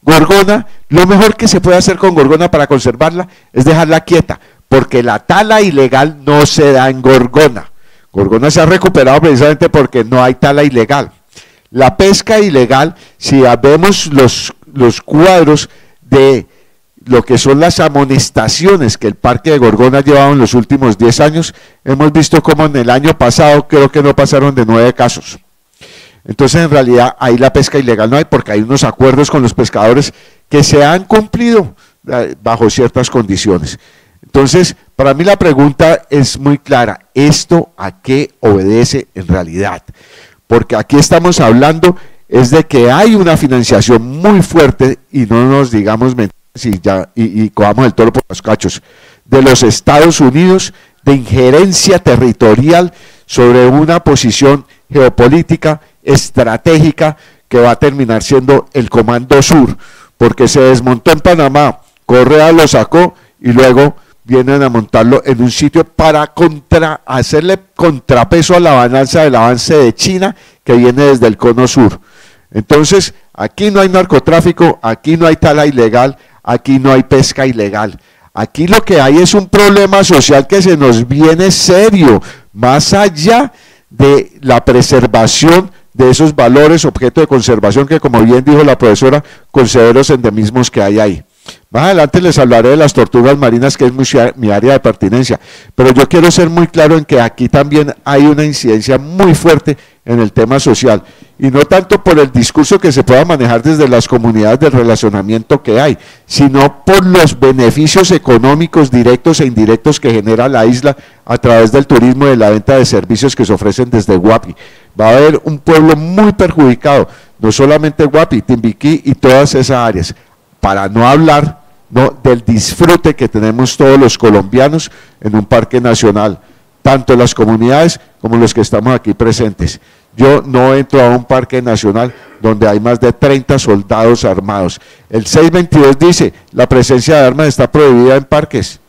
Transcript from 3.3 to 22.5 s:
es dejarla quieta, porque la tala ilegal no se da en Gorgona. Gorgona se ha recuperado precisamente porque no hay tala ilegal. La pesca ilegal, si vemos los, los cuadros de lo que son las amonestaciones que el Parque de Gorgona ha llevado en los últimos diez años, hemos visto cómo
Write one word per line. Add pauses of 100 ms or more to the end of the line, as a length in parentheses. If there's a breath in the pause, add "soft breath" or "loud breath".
es
dejarla
quieta, (280 soft breath)
porque
la
tala
ilegal
no
se
da
en
Gorgona. (420)
Gorgona
se
ha
recuperado
precisamente
porque
no
hay
tala
ilegal. (580 soft breath)
La
pesca
ilegal, (200 soft breath)
si (200)
vemos
los, (220)
los
cuadros (300 soft breath)
de (560)
lo
que
son
las
amonestaciones
que
el
Parque
de
Gorgona
ha
llevado
en
los
últimos
diez
años, (300 soft breath)
hemos
visto
cómo